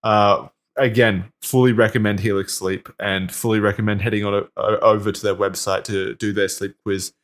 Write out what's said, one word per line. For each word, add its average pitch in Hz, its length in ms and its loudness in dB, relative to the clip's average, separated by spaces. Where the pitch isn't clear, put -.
Uh, 104 460 4
again, 113 540 2
fully 127 300 4
recommend 107 480 2
Helix 98 340 -2
Sleep 95 360 -6
and 95 320 -4
fully 110 300 -2
recommend 104 400 0
heading 104 240 -2
on 101 80 -2
o-, 101 140 -2
o-, 107 220 0
over 107 340 4
to - 100 -10
their 101 100 0
website 95 520 -2
to 98 300 -4
do 104 180 -4
their 98 160 0
sleep 98 340 -8
quiz. 98 300 -6